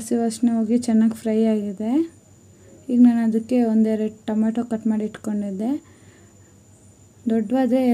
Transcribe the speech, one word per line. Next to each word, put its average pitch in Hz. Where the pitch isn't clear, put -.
ಹಸಿ 233
ವಾಸನೆ 226
ಹೋಗಿ 226
ಚೆನ್ನಾಗಿ 220
fry 220
ಆಗಿದೆ. 208
ಈಗ 247
ನಾನು 233
ಅದಕ್ಕೆ 226
ಒಂದೆರಡು 220
ಟೊಮೆಟೊ 226
cut 220
ಮಾಡಿ 214
ಇಟ್ಕೊಂಡಿದ್ದೆ, 208
ದೊಡ್ಡವಾದ್ರೆ 240